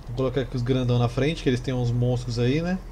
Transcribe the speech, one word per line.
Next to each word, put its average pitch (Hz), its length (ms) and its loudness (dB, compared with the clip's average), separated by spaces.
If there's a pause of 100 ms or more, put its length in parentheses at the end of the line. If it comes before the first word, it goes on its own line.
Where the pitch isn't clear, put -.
Vou 117 100 -8
colocar 131 260 0
aqui 120 120 -6
os 127 80 -2
grandão 123 360 2
na 120 100 4
frente, 143 340 -2
que - 60 0
eles 123 100 4
têm 127 140 -4
uns 123 180 0
monstros 120 480 0
aí, 123 220 2
né? 180 180 -2 (140)